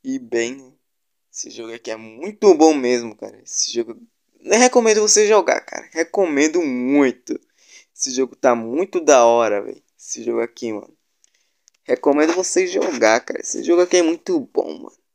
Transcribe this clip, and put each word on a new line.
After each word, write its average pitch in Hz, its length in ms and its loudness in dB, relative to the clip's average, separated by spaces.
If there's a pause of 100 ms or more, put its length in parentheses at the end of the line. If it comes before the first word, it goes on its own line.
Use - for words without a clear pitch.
E 131 160 -8
bem, 123 560 -6 (580)
esse - 180 -14
jogo 113 240 -14
aqui 120 160 -14
é 110 60 -8
muito 160 580 2
bom 156 200 6
mesmo, 123 420 -2
cara. 107 260 -18
Esse - 300 -6
jogo, 117 280 -6 (400)
eu 208 180 0
recomendo 240 420 2
você 214 260 2
jogar, 202 340 2
cara. - 320 -14
Recomendo 160 720 0
muito. 131 760 0 (560)
Esse - 160 -8
jogo 127 260 -4
tá 123 180 2
muito 131 460 -4
da 143 240 6
hora, 117 380 2
velho. - 200 -14 (160)
Esse - 240 -14
jogo 117 180 -4
aqui, 117 320 -8
mano. - 240 -12 (880)
Recomendo 147 500 0
você 185 320 -2
jogar, 123 540 0
cara. - 200 -12
Esse - 220 -10
jogo 175 200 2
aqui 180 160 2
é 175 40 4
muito 170 380 -2
bom, - 380 -8
mano. - 360 -20